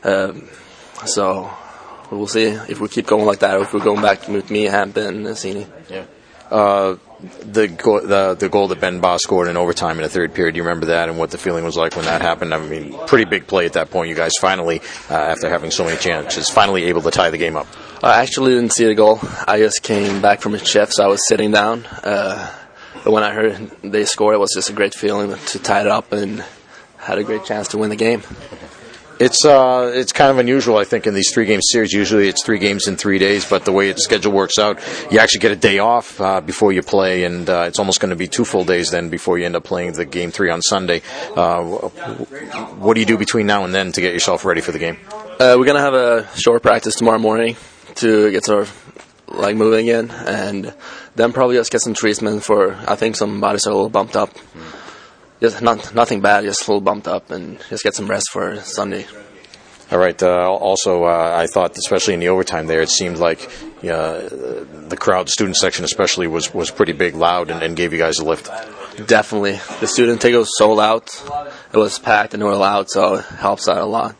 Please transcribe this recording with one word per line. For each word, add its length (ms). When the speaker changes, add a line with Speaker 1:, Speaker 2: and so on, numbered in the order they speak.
Speaker 1:
Um, 440
so 440
we'll 200
see 160
if 360
we 60
keep 200
going 200
like 140
that, 160
or 60
if 120
we're 60
going 200
back 280
with 200
me, 160
Hampton, 640
and 0
Cini. 300
Speaker 2:
Yeah. 140
Uh, 480
the 260
go-, 400
the, 320
the 100
goal 200
that 120
Ben 200
Ba 180
scored 300
in 80
overtime 400
in 80
the 40
third 260
period, 180
do 60
you 40
remember 240
that 220
and 100
what 140
the 40
feeling 280
was 120
like 200
when 80
that 180
happened? 320
I 40
mean, 380
pretty 160
big 240
play 180
at 60
that 180
point. 180
You 60
guys 160
finally, 400
uh, 40
after 360
having 220
so 120
many 120
chances, 520
finally 360
able 180
to 80
tie 200
the 80
game 180
up. 100
Speaker 1:
I 220
actually 320
didn't 180
see 140
the 80
goal. 240
I 100
just 240
came 400
back 180
from 140
a 100
shift, 300
so 100
I 40
was 180
sitting 240
down. 360
Uh, 680
but 80
when 140
I 80
heard 360
they 220
scored, 320
it 20
was 160
just 160
a 40
great 200
feeling 420
to 220
tie 220
it 80
up 240
and 320
had 200
a 60
great 200
chance 240
to 100
win 120
the 60
game. 260
Speaker 2:
It's, 240
uh, 480
it's 200
kind 180
of 80
unusual, 380
I 80
think, 240
in 40
these 220
three-game 260
series. 320
Usually 360
it's 160
three 160
games 260
in 80
three 240
days, 260
but 200
the 80
way 160
its 160
schedule 260
works 300
out, 180
you 80
actually 220
get 100
a 60
day 240
off, 400
uh, 200
before 300
you 120
play, 420
and, 260
uh, 160
it's 140
almost 180
gonna 160
be 140
two 160
full 180
days 300
then 160
before 280
you 80
end 120
up 80
playing 300
the 100
game 260
three 200
on 120
Sunday. 400
Uh, 300
wh-, 260
wh-, 920
what 140
do 60
you 60
do 120
between 300
now 160
and 100
then 160
to 100
get 120
yourself 320
ready 160
for 100
the 80
game? 200
Speaker 1:
Uh, 480
we're 80
gonna 140
have 140
a 420
short 260
practice 320
tomorrow 240
morning 380
to 340
get 140
sort 160
of, 340
like, 300
moving 320
in, 240
and 600
then 160
probably 240
just 160
get 80
some 120
treatment 520
for, 320
I 80
think 220
some 240
bodies 260
are 40
a 40
little 160
bumped 240
up. 160
Just 220
not, 320
nothing 260
bad, 220
just 240
a 20
little 120
bumped 260
up, 240
and 300
just 140
get 100
some 140
rest 240
for 300
Sunday. 440
Speaker 2:
All 60
right. 220
Uh, 300
also, 540
uh, 280
I 140
thought, 320
especially 360
in 40
the 120
overtime 360
there, 160
it 60
seemed 300
like, 300
uh, 380
the 100
crowd, 300
student 280
section 280
especially, 420
was, 260
was 200
pretty 200
big, 220
loud, 380
and, 100
and 140
gave 160
you 80
guys 180
a 60
lift. 260
Speaker 1:
Definitely. 540
The 80
student 340
ticket 200
was 180
sold 220
out. 280
It 60
was 220
packed, 340
and 80
they 20
were 120
loud, 340
so 240
it 120
helps 420
out 100
a 80
lot. 340